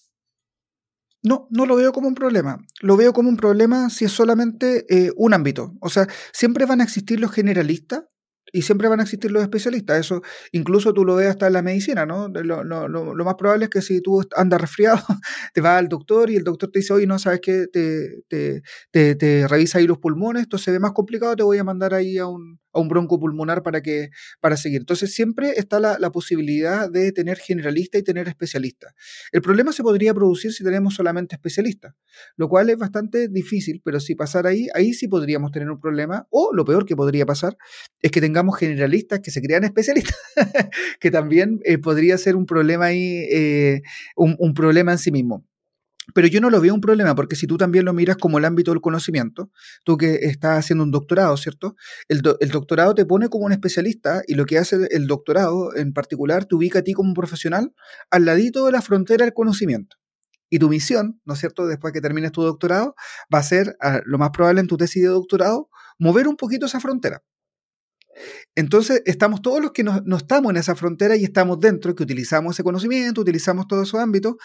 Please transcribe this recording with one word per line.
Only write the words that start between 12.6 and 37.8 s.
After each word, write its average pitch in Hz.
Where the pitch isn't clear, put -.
lo, 160
lo, 160
lo 170
más 185
probable 208
es 214
que 196
si 185
tú 190
est-, -
andas 180
resfriado, 208
<laughs> -
te 170
vas 175
al 175
doctor 214
y 214
el 175
doctor 180
te 196
dice, 196
"Oye, 202
no, 190
¿sabes 180
qué? 185
Te, 160
te, 143
te, 147
te 143
revisa 160
ahí 170
los 170
pulmones, 208
esto 214
se 190
ve 180
más 202
complicado, 226
te 214
voy 202
a 202
mandar 190
ahí 190
a 185
un, 170
a 180
un 160
bronco 170
pulmonar 156
para 160
que, 147
para 151
seguir". 143
Entonces 175
siempre 233
está 208
la, 214
la 180
posibilidad 170
de 185
tener 180
generalista 170
y 196
tener 180
especialista. 147
El 175
problema 233
se 262
podría 214
producir 196
si 196
tenemos 196
solamente 175
especialistas, -
lo 160
cual 202
es 226
bastante 214
difícil, 190
pero 147
si 143
pasara 170
ahí, 226
ahí 214
sí 233
podríamos 147
tener 147
un 143
problema, 156
o 339
lo 170
peor 190
que 165
podría 143
pasar 143